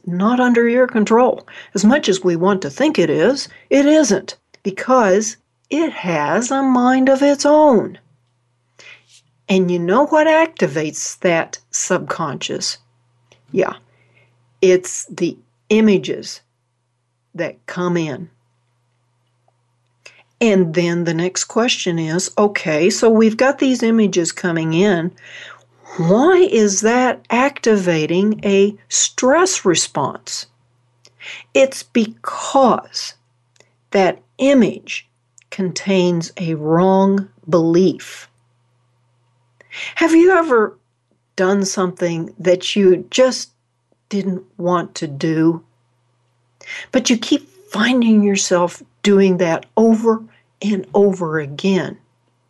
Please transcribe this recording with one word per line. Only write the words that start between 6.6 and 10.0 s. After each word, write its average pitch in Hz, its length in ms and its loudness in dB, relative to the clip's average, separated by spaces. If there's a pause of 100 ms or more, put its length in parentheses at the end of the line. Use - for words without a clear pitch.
mind 262 480 2
of 269 140 2
its 285 200 2
own. 294 540 4 (1500)
And 190 220 0
you 175 80 -2
know 196 260 0